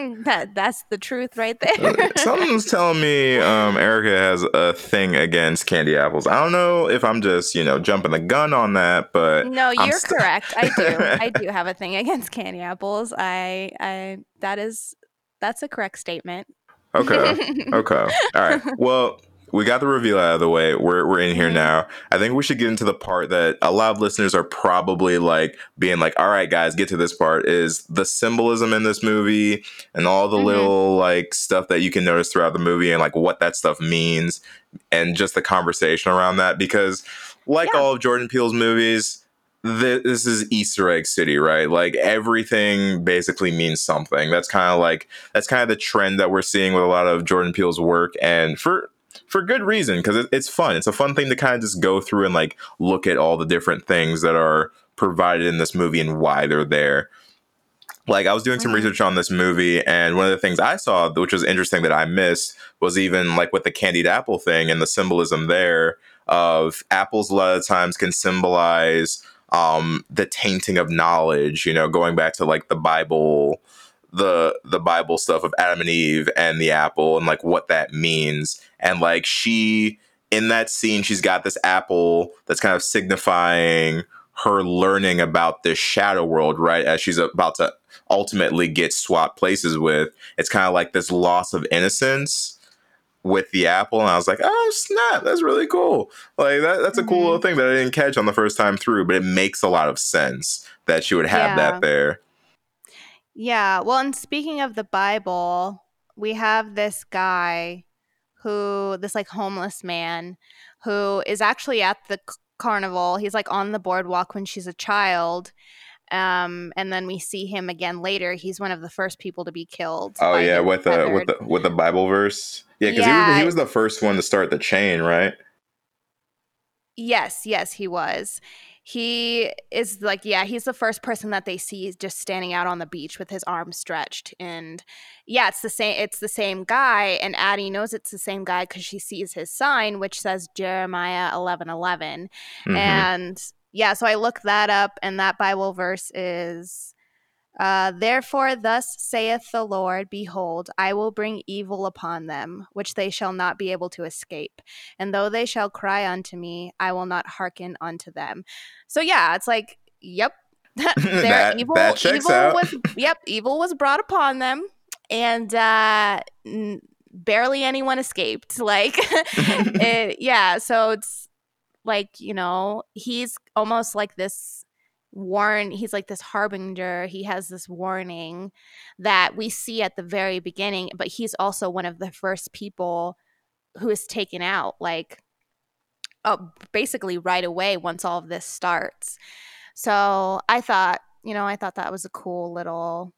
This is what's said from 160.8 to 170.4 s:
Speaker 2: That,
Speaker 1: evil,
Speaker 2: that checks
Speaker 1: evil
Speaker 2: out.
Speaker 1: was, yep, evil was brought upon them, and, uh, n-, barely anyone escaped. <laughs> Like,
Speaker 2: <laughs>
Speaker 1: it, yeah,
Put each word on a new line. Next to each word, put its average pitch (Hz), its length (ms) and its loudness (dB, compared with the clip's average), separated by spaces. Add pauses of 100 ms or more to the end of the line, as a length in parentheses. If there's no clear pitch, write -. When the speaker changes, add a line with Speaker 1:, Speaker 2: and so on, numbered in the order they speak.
Speaker 2:
That, 202 640 4
Speaker 1:
evil, 240 140 -2
Speaker 2:
that 214 220 6
checks 277 300 2
Speaker 1:
evil 349 60 4
Speaker 2:
out. - 220 4
Speaker 1:
was, 349 200 0 (220)
yep, 302 300 0
evil 226 320 -4
was 349 160 -2
brought 277 260 2
upon 285 380 0
them, 262 280 -4 (440)
and, 226 440 -2
uh, 220 640 2 (260)
n-, 208 340 -8 (320)
barely 233 520 0
anyone 262 340 -2
escaped. - 600 -6
<laughs> 233 80 -4
Like, 208 320 2
Speaker 2:
<laughs> - 380 0 (440)
Speaker 1:
it, 226 400 0
yeah, 214 380 2